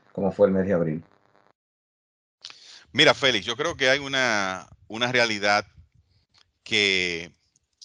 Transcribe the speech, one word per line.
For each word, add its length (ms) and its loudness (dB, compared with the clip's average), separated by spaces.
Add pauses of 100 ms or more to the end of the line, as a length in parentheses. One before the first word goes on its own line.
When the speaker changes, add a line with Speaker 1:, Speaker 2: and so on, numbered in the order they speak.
(120)
Speaker 1:
como 200 -4
fue 160 4
el 60 0
mes 120 0
de 80 -2
abril? 300 -2 (1900)
Speaker 2:
Mira, 220 6
Félix, 320 -2
yo 100 -6
creo 220 -6
que 120 2
hay 100 2
una, 680 -2 (200)
una 240 -4
realidad 560 2 (960)
que 680 -2 (540)